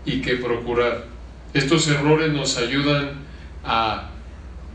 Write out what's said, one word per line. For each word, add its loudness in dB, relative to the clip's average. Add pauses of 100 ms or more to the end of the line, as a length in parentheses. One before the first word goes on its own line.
y -2
qué 0
procurar. 0 (500)
Estos 4
errores 4
nos 0
ayudan 2 (520)
a 0 (640)